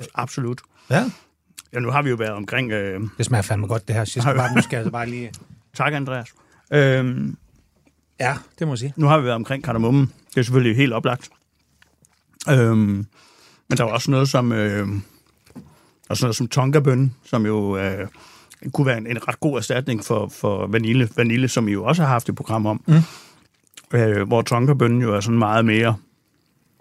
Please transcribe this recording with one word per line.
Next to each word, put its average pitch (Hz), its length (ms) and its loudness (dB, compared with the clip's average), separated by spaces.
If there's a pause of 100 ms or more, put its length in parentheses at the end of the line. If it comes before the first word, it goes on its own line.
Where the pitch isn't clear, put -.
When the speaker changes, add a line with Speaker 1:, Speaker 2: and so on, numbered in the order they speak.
(160)
Speaker 1:
absolut. 123 460 -6 (280)
Speaker 2:
Ja. 170 140 2 (720)
Speaker 1:
Ja, 123 60 -4
nu 120 100 -4
har 143 120 0
vi 143 80 0
jo 123 60 0
været 110 160 -4
omkring... 110 400 -4
Øh, 98 300 -4 (160)
Speaker 2:
Det 120 80 -2
smager 113 160 0
fandme 101 260 -2
godt, 113 200 -4
det 110 80 -2
her 110 100 -2
sidste 123 240 -2
Speaker 1:
<laughs> - 20 2
Speaker 2:
kebab. 123 240 0
Nu 117 60 -4
skal - 140 -8
jeg 120 40 -4
altså 110 120 -6
bare 117 180 -6
lige 120 220 -12 (440)
Speaker 1:
Tak, 139 180 -2
Andreas. 131 360 -8 (440)
Øhm, 131 640 2 (840)
Speaker 2:
Ja, 135 160 -2 (240)
det 165 80 -2
må 143 60 -2
jeg 113 60 -4
sige. 139 160 -6
Speaker 1:
nu 151 120 2
har 156 100 6
vi 147 60 0
været 123 120 0
omkring 135 280 -6
kardemommen. 123 480 2 (180)
Det - 100 -6
er 123 40 4
selvfølgelig 120 340 2
helt 135 160 2
oplagt. 123 360 -4 (1200)
Øhm, 110 560 4 (680)
men 139 60 0
der 120 80 0
er 110 40 -2
også 117 220 -2
noget 135 180 2
som, 123 220 2
øh, 104 360 0 (1200)
også 104 160 -2
noget 113 100 0
som 120 120 -4
tonkabønne, 135 640 2 (140)
som 113 200 0
jo, 101 320 0
øh, 98 300 -4 (680)
kunne 139 140 2
være 120 100 0
en, 110 100 -10
en 117 200 -8
ret - 120 -4
god 143 180 -2
erstatning 123 480 -4
for, 104 220 -2
for 98 400 -4
vanille. 113 500 2
Vanille, 120 300 2
som 120 200 0
I 101 40 0
jo 98 140 -2
også 160 160 2
har 143 80 2
haft 120 200 0
et - 60 -2
program 110 300 -2
om. 107 220 -2
Speaker 2:
Mm. - 1080 0
Speaker 1:
Øh, 104 300 2
hvor 113 140 2
tonkabønnen 123 600 2
jo 110 140 0
er 101 40 0
sådan 117 200 0
meget 113 260 4
mere... 113 300 4 (840)